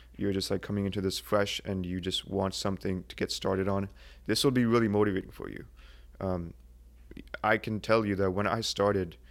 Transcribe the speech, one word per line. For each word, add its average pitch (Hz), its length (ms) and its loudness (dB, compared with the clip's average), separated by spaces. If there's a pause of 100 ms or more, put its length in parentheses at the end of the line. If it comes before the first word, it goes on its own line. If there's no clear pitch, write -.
(180)
You're 98 160 0
just, 95 160 -2
like, 98 140 -2
coming 101 240 -2
into 98 140 -2
this 92 180 0
fresh - 440 0
and 95 220 -4
you 90 160 -4
just 90 260 -4
want 95 280 -2
something 95 520 -4
to - 80 -16
get 95 160 -4
started 95 360 0
on. 98 220 0 (360)
This - 180 0
will 143 60 6
be 123 160 4
really 113 220 4
motivating 104 420 2
for - 220 -12
you. - 140 -12 (540)
Um, 90 360 -4 (880)
I 110 140 4
can 107 220 -4
tell 110 280 4
you 101 80 2
that 95 160 2
when 101 160 2
I 113 140 2
started 98 560 2 (120)